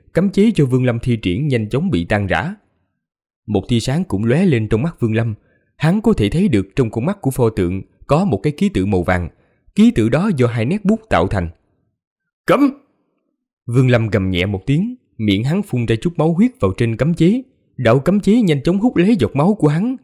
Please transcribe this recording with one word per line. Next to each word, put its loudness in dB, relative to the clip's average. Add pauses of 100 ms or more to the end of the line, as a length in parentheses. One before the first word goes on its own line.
(140)
cấm 0
chế 2
do 2
Vương 0
Lâm -2
thi -2
triển -2
nhanh -2
chóng -2
bị 0
tan -2
rã. -4 (920)
Một -2
tia 0
sáng -4
cũng -6
lóe 2
lên 0
trong 0
mắt -6
Vương -2
Lâm, -2 (420)
hắn 0
có 2
thể 0
thấy 0
được 0
trong 0
con -6
mắt -6
của -2
pho 0
tượng -2 (260)
có 2
một 0
cái 0
ký -2
tự 0
màu 0
vàng, -2 (460)
ký 6
tự 0
đó 0
do 2
hai -2
nét -4
bút 2
tạo 2
thành. -4 (960)
"Cấm!" 2 (960)
Vương 4
Lâm 2
gầm 0
nhẹ 0
một -4
tiếng, -2 (220)
miệng 0
hắn -2
phun -4
ra 0
chút -4
máu 0
huyết 2
vào 0
trên -2
cấm -2
chế. 2 (360)
Đạo 2
cấm 0
chế 2
nhanh 0
chóng 0
hút 0
lấy 4
giọt 0
máu 2
của 0
hắn 0